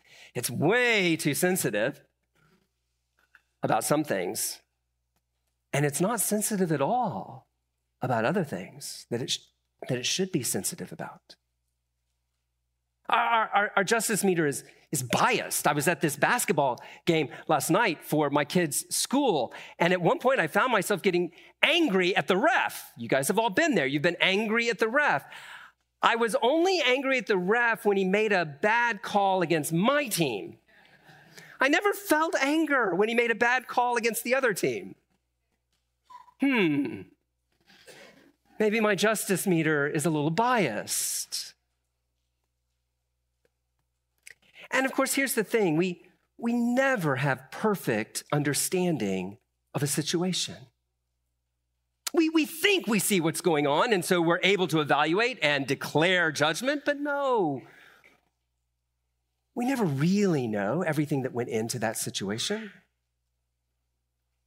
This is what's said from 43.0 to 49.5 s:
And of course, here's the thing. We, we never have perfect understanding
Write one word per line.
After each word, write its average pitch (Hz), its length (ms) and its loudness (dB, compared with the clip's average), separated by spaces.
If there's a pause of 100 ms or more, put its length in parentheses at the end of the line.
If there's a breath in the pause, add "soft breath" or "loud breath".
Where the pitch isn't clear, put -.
And 262 160 2
of 262 60 -2
course, 269 220 0
here's 269 200 0
the 214 100 0
thing. 196 320 2
We, 175 260 0 (340 soft breath)
we 233 160 -4
never 240 640 0
have 131 360 -2
perfect 131 800 -2
understanding 135 1080 -2 (340)